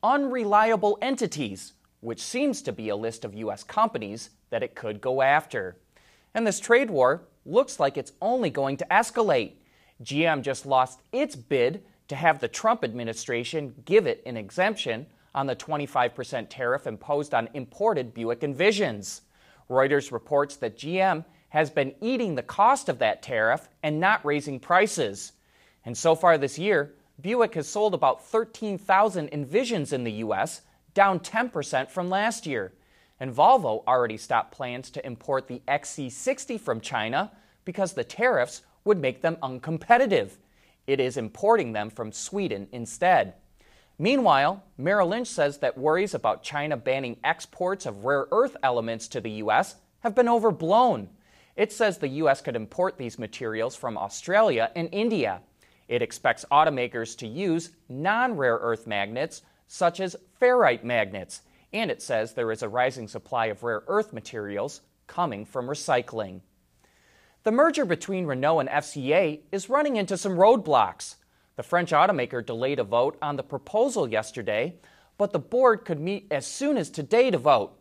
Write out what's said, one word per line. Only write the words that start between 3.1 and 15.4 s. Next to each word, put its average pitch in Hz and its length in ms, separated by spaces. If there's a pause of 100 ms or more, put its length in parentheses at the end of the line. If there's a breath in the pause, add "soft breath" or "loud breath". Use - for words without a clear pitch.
of 104 100
U 107 160
S 98 140
companies 117 680 (200)
that 113 120
it 123 140
could 107 240
go 131 220
after. 131 540 (580 soft breath)
And 226 120
this 202 140
trade 240 280
war 147 360 (200)
looks 220 360
like 139 160
it's 156 160 (100)
only 226 260
going 139 280
to 170 160
escalate. 190 600 (460 soft breath)
G 139 240
M 151 200
just 139 220
lost 131 340 (100)
its 269 240
bid 131 480 (240 soft breath)
to - 80
have 151 240
the 117 80
Trump 226 380
administration 120 920 (120)
give 190 200
it 117 180
an 120 120
exemption 131 720 (280 soft breath)
on 139 140